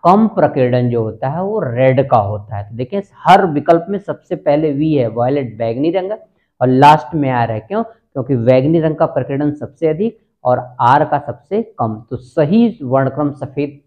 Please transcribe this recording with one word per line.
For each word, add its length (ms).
कम 260
प्रकीर्णन 600
जो 120
होता 260
है 140
वो 200
red 480
का 80
होता 380
है। 140
तो 60
देखें 240
हर 280
विकल्प 400
में 100
सबसे 380
पहले 360
V 220
है, 140
violet 500
बैगनी 320
रंग 200
है, 120
और 80
last 460
में 160
आर 200
है। 100
क्यों? 240
क्योंकि 540
बैगनी 420
रंग 160
का 120
प्रकीर्णन 460
सबसे 340
अधिक 300
और 140
आर 220
का 140
सबसे 420
कम। 160
तो 60
सही 680
वर्णक्रम 500
सफेद 540